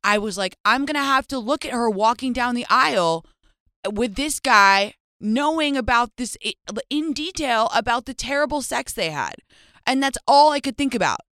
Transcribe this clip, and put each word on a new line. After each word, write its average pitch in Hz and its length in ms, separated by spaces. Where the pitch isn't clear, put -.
I 208 140
was 202 200
like, 190 280
"I'm 247 180
gonna 294 160
have 277 280
to 269 120
look 240 240
at 285 80
her 233 180
walking 233 440
down 247 200
the 240 160
aisle 185 560
with 208 260
this 285 260
guy, 202 540
knowing 285 560
about 240 400
this 247 280
i-, - 100
in 302 240
detail 277 600
about 233 320
the 269 80
terrible 277 480
sex - 300
they 165 200
had." 127 240
And 269 160
that's 269 140
all 285 240
I 285 80
could 269 180
think 277 160
about. 160 280